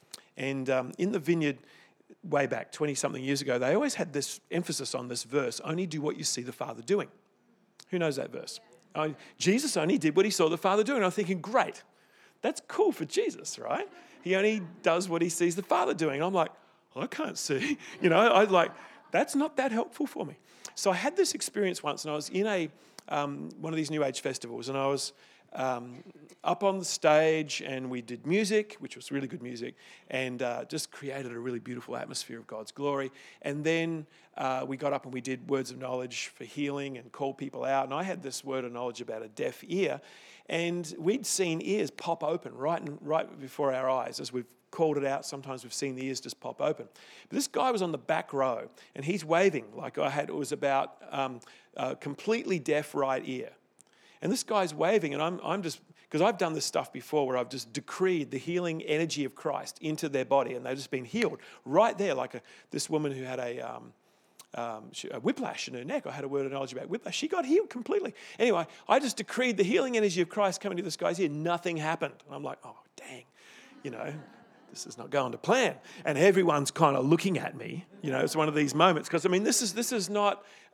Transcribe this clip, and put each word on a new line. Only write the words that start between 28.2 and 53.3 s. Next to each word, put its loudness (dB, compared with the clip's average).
music, 2
which -12
was -12
really -2
good -10
music, -10
and, -2
uh, -2
just -6
created -8
a -8
really -4
beautiful -8
atmosphere -8
of -18
God's -10
glory. -2
And -4
then, 0
uh, -2
we -4
got -2
up -2
and -12
we -4
did -6
words 0
of -12
knowledge -6
for -14
healing -4
and -16
called -6
people -6
out. 2
And -4
I -2
had -4
this -8
word -4
of -8
knowledge -6
about -8
a -10
deaf -6
ear, 0
and -2
we'd 0
seen 0
ears 0
pop -4
open -2
right 0
in, -8
right -2
before 0
our 0
eyes 0
as -8
we've -4
called 2
it 0
out. -2
Sometimes -8
we've -14
seen -2
the -6
ears -4
just -12
pop -10
open. 0
But -6
this 2
guy 2
was 2
on 0
the -4
back -2
row, 0
and -8
he's -2
waving 2
like -8
I 2
had. 0
It -6
was -2
about, 0
um, -2
a -2
completely -2
deaf 0
right 2
ear. -6